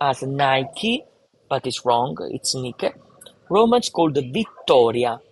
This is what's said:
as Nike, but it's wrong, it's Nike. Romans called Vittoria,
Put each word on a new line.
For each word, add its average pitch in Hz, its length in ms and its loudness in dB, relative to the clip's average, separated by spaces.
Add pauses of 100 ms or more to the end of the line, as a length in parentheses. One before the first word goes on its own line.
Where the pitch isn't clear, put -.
as 139 220 0
Nike, 135 840 -2 (440)
but 135 180 -4
it's - 180 -8
wrong, 120 320 2 (140)
it's - 240 -6
Nike. 127 360 -6 (580)
Romans 226 400 2
called 160 260 0
Vittoria, 123 1040 0 (120)